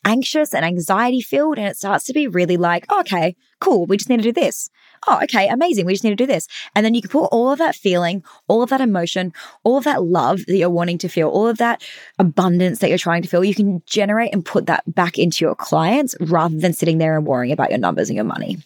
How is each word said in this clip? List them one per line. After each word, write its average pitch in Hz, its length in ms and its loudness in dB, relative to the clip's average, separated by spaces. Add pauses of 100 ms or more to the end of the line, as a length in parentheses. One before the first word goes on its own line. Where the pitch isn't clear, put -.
anxious 269 480 0
and 147 120 -2
anxiety 196 560 0
filled. 285 380 0
And 208 80 -4
it 202 100 -6
starts - 280 -2
to 254 80 -10
be 294 140 0
really 180 300 0
like, 175 320 0
"Oh, 403 120 0
okay, 180 360 -2 (240)
cool. 208 260 2
We 185 100 2
just - 140 -4
need 247 60 2
to 226 60 2
do 233 100 2
this. - 360 -2 (380)
Oh, - 160 4
okay, 202 260 2
amazing. 254 380 0
We 185 60 2
just 190 100 -2
need 220 80 2
to 208 60 -2
do 247 100 0
this." 202 220 -2 (260)
And 208 100 2
then 220 100 2
you 240 60 2
can - 100 -10
put 294 160 2
all 247 260 2
of 285 60 -2
that 320 180 0
feeling, 175 480 0 (240)
all 226 140 4
of 247 80 -2
that 269 100 0
emotion, 185 520 0 (300)
all 240 140 2
of 254 80 0
that 285 180 0
love 170 440 2
that 185 100 0
you're 175 140 2
wanting 175 280 0
to 180 100 -4
feel, 160 200 0
all 208 180 2
of 233 120 0
that 233 240 0 (360)
abundance 180 640 2
that 185 80 2
you're 175 100 2
trying 170 240 -2
to 180 60 -6
feel, 180 160 2
you 202 100 0
can 196 320 0
generate 214 460 0
and 185 120 -2
put - 220 -2
that - 160 -2 (100)
back - 260 0
into 165 260 0
your 143 100 2
clients 220 640 0
rather 165 360 0
than 170 160 0
sitting 160 260 0
there 160 180 2
and 151 100 0
worrying 127 260 0
about - 180 0
your 110 80 0
numbers 90 300 0
and - 80 -4
your 107 80 -2
money. - 420 -6